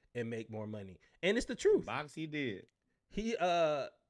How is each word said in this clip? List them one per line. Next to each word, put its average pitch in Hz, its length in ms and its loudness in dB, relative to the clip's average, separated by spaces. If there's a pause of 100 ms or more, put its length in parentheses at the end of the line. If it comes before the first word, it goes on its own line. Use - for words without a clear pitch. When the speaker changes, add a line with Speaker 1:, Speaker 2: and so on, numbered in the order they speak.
(160)
Speaker 1:
and 117 140 -4
make 113 200 -6
more 107 160 -6
money." 101 340 -10 (220)
And 190 160 2
it's 285 80 0
the 254 100 -6
truth. 403 300 4
Speaker 2:
Box 143 300 -6
he 160 120 -6
did. 135 380 -4 (440)
Speaker 1:
He, 226 300 -2
uh, 165 480 4 (220)